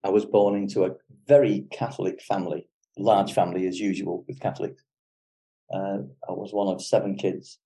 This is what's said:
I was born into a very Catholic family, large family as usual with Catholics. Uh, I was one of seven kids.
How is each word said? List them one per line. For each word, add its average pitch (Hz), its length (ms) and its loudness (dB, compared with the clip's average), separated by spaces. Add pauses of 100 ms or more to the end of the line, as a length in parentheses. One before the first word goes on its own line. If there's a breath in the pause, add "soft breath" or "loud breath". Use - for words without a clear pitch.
I 98 60 -4
was 101 160 4
born 101 320 4
into 98 280 0
a 92 100 -2 (340)
very 135 420 6
Catholic - 520 -6
family, 87 440 -4 (320)
large 98 360 4
family 92 320 0
as 92 120 -4
usual 95 480 -4
with - 140 -14
Catholics. - 420 -6 (880)
Uh, 98 260 -4 (280)
I 92 60 -8
was 98 200 -8
one 98 220 0
of - 80 -8
seven 98 340 0
kids. - 500 -6